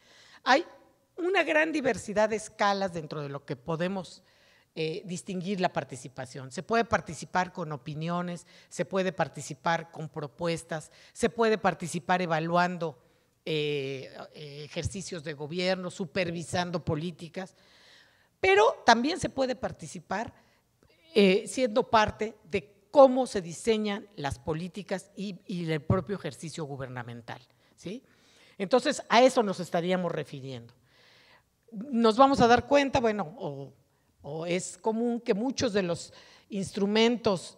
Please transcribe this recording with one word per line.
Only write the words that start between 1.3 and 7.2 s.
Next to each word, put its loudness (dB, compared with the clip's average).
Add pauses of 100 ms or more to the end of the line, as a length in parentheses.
gran 2
diversidad 0
de -2
escalas -2
dentro -8
de -8
lo -10
que -8
podemos... -6 (520)
Eh, -6
distinguir -6
la 2
participación. -10
Se -10
puede 2
participar -4